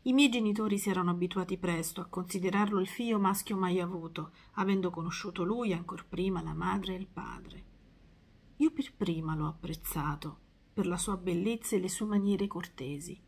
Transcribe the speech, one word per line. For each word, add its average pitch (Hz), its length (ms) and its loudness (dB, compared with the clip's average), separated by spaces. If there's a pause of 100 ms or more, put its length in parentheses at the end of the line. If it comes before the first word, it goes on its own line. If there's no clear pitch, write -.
I 262 100 2
miei 277 180 8
genitori 214 480 2
si 202 120 0
erano 180 220 4
abituati 180 460 0
presto 175 440 -2
a - 60 -8
considerarlo 190 720 0
il 190 60 0
figlio 233 320 0
maschio 196 360 2
mai 185 240 2
avuto, 165 520 -6 (220)
avendo 190 360 2
conosciuto 175 540 -4
lui 220 280 0
ancor 170 360 -4
prima 180 340 0
la 160 120 -6
madre 185 400 -2
e 185 40 -4
il 196 100 -8
padre. - 580 -12 (920)
Io 311 120 6
per - 240 -4
prima 160 400 0
l'ho 151 120 0
apprezzato, 156 920 -6 (320)
per 190 160 0
la 175 100 0
sua 196 200 -2
bellezza 190 580 0
e 190 40 4
le 185 100 -2
sue 214 160 -4
maniere 202 420 2
cortesi. 156 800 -8